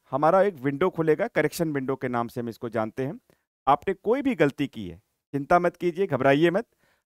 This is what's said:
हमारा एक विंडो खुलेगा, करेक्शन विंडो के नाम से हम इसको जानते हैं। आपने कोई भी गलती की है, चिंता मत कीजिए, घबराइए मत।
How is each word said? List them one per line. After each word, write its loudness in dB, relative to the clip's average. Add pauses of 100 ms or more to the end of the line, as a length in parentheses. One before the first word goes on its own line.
(100)
हमारा 4
एक 0
विंडो -2
खुलेगा, 0
करेक्शन -2
विंडो -4
के -6
नाम -2
से -8
हम -8
इसको -10
जानते -4
हैं। -10 (480)
आपने 0
कोई -2
भी 0
गलती 0
की -12
है, -14 (360)
चिंता 2
मत 0
कीजिए, -2
घबराइए 4
मत। -4 (400)